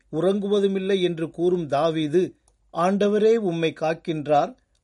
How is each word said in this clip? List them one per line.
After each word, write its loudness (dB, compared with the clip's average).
உறங்குவதுமில்லை" 0
என்று -2
கூறும் 0
தாவீது, 0
"ஆண்டவரே 2
உம்மை 0
காக்கின்றார், -2